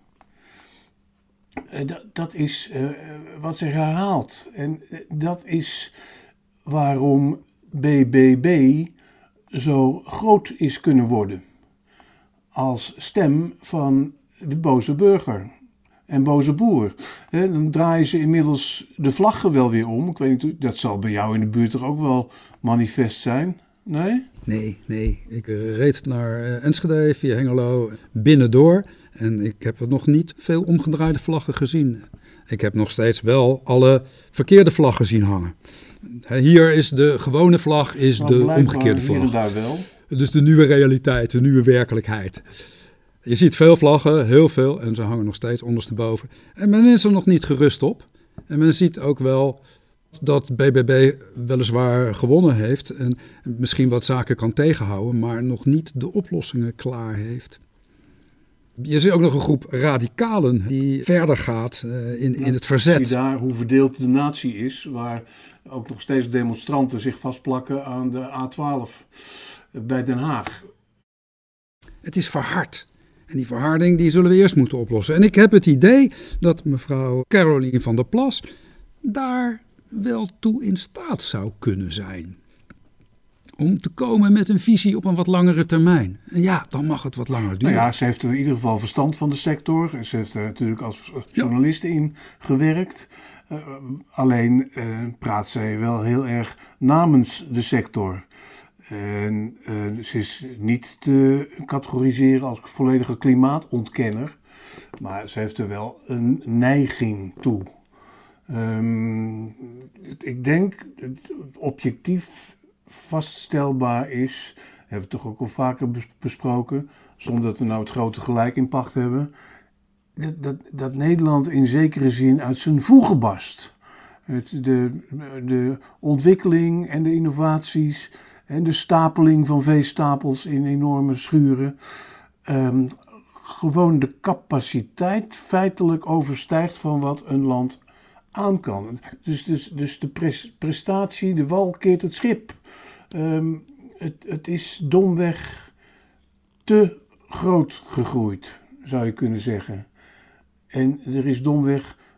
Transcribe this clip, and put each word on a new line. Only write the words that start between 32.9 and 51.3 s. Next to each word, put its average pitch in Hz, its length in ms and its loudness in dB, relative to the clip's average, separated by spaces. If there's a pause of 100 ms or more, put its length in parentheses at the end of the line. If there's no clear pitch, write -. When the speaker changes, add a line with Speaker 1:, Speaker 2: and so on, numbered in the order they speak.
Speaker 2:
steeds 113 300 0
wel 131 420 2
alle 131 400 6 (280)
verkeerde 196 400 8
vlaggen 127 340 2
zien 107 180 2
hangen. 92 300 -2 (680)
Hè, - 180 -4
hier 160 340 8
is 156 160 2
de 143 300 4
gewone 165 400 6
vlag, 151 360 0
is 131 240 2
Speaker 1:
Nou, 147 120 2
Speaker 2:
de 127 120 6
Speaker 1:
blijkbaar 156 140 2 (180)
Speaker 2:
omgekeerde 120 260 2
Speaker 1:
hier 139 80 -2 (120)
en 131 80 2
Speaker 2:
vlag. - 20 0
Speaker 1:
daar 110 220 -2
wel. 113 240 -6 (300)
Speaker 2:
Dus 135 240 -2
de 151 100 4
nieuwe 156 240 8
realiteit, 131 640 4
de 123 100 0
nieuwe 131 220 6
werkelijkheid. 110 800 0 (840)
Je 120 120 -2
ziet 165 200 4
veel 165 220 8
vlaggen, 147 480 4
heel 139 240 8
veel, 139 320 0
en 113 140 -4
ze 117 60 -6
hangen 110 240 -4
nog 104 100 -6
steeds 120 260 -6
ondersteboven. 113 680 -4 (240)
En 208 160 0
men 220 160 6
is 240 180 8
er 208 80 4
nog 190 140 2
niet 180 200 4
gerust 143 380 2
op. - 240 -4 (400)
En 151 120 -2
men 156 140 6
ziet 170 260 0
ook 139 200 -2
wel 131 400 0 (600)
dat 135 340 0
B 139 80 0 (100)
B 127 120 4
B 123 60 2 (540)